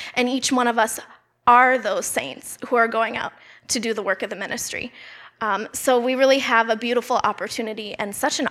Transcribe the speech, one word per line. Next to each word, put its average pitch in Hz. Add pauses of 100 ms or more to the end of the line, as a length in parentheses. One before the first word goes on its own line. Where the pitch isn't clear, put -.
(140)
And 247
each 254
one 247
of 233
us 226 (480)
are 254
those 208
saints - (120)
who 247
are 226
going 226
out 226 (360)
to 254
do 226
the 214
work 190
of 202
the 202
ministry. - (500)
Um, 208
so 254
we 247
really 269
have 226
a 220
beautiful 240
opportunity 214
and 202
such 302
an 262